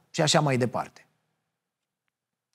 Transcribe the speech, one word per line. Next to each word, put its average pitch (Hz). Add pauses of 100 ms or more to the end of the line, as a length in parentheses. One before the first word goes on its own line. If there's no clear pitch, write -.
și -
așa 156
mai 139
departe. - (1500)